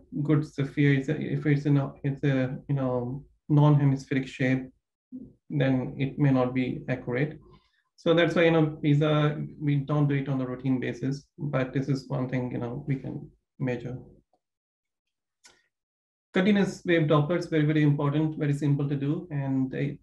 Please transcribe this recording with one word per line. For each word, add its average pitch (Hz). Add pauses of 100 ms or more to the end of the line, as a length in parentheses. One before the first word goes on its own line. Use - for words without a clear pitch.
(220)
good 143
sphere, 143
it's 135
a, 151
if 135
it's 143
in 143
a, 139 (100)
it's 135
a, 131 (120)
you 143
know, 127 (240)
non-hemispheric 143
shape, 131 (800)
then 135
it 143
may 143
not 127
be 127
accurate. 131 (580)
So 170
that's 165
why, 170
you 165
know, 156
pisa, 151 (160)
we 143
don't 147
do 143
it 139
on 131
a 127
routine 127
basis, 127 (100)
but 135
this 139
is 135
one 135
thing, 123
you 127
know, 120
we 139
can - (300)
measure. 123 (2250)
Continuous 196
wave 165
Doppler 151
is 165
very, 156
very 151
important, 147
very 143
simple 143
to 147
do, 143
and, 135
uh, 143